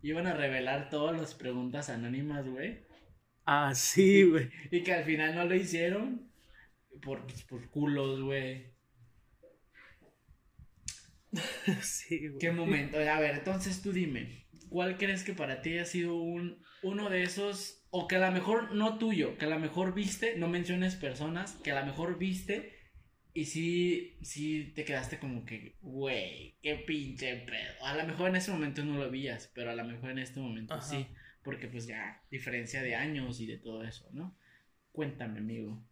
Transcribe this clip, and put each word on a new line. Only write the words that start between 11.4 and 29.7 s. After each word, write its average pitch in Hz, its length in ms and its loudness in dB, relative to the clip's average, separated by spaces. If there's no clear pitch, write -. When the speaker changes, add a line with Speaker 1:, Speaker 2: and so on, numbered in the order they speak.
Speaker 2:
Sí, - 460 -4
güey. 139 120 -8
Speaker 1:
Qué 165 120 2
momento. 151 460 2
A 151 220 4
ver, 147 160 4
entonces 185 460 -2
tú 202 100 -2
dime, 147 540 -2
¿cuál 180 280 0
crees 196 280 0
que 190 100 -4
para 135 260 -4
ti 165 180 -2
ha 175 60 -2
sido 170 320 0
un, 170 460 -4
uno 202 280 -2
de 185 120 2
esos, 196 680 -4
o 180 180 -2
que 185 80 2
a 185 100 6
lo 185 60 4
mejor 202 420 2
no 214 240 2
tuyo, 214 380 2
que - 80 -4
a 151 60 2
lo 156 80 0
mejor 175 360 0
viste, 208 440 0
no 170 100 0
menciones 180 480 0
personas, 156 560 -4
que 147 80 -4
a 139 100 2
lo 139 60 -2
mejor 165 320 -2
viste 185 540 -2
y 156 100 -2
sí, 170 760 0
sí 151 520 -4
te - 100 -6
quedaste 139 340 -4
como 120 260 -6
que, 113 380 -12
"Güey, 123 800 -4
qué 151 140 0
pinche 131 500 -4
pedo"? 113 400 -8
A 143 80 -2
lo 160 120 -2
mejor 165 240 2
en 185 60 4
ese 185 140 0
momento 151 320 -2
no 147 160 -2
lo 131 120 -2
veías, 131 440 -6
pero 120 160 -6